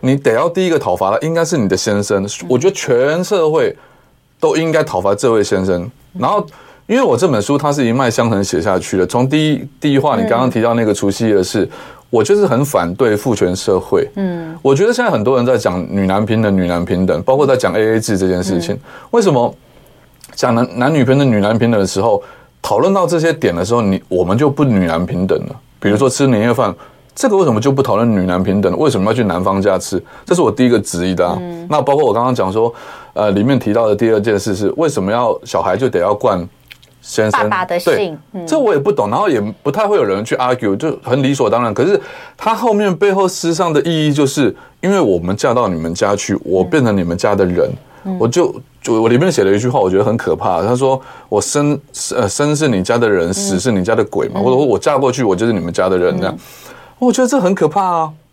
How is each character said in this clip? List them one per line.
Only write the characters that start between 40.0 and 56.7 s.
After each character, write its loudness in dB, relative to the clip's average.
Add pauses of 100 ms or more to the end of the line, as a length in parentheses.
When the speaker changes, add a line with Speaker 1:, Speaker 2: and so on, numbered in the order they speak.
Speaker 1:
人 -2
去 -4
argue， 0
就 -4
很 0
理 0
所 0
当 2
然。 -2
可 0
是 2 (380)
他 0
后 0
面 2
背 2
后 2
施 -2
上 0
的 2
意 0
义， 2
就 2
是 0 (240)
因 -2
为 2
我 2
们 -4
嫁 0
到 2
你 -2
们 -6
家 0
去， -2
我 2
变 0
成 2
你 0
们 -2
家 0
的 2
人， 0 (360)
Speaker 2:
嗯。 -6
Speaker 1:
我 0
就， 0 (280)
就 0
我 2
里 4
面 2
写 0
了 4
一 2
句 -2
话， 0
我 2
觉 0
得 2
很 0
可 -2
怕。 -2
他 0
说 0 (280)
：“我 0
生， -2 (380)
呃， 0
生 -2
是 0
你 0
家 0
的 2
人， 2
Speaker 2:
嗯。 -2
Speaker 1:
死 -2
是 0
你 0
家 0
的 2
鬼 -4
嘛。” -6
Speaker 2:
嗯。 -2
Speaker 1:
或 2
者 2
说 2
“我 2
嫁 0
过 2
去， -2
我 2
就 -2
是 2
你 0
们 -6
家 0
的 2
人” 0
这 -2
样。 -4
Speaker 2:
嗯。 -12 (600)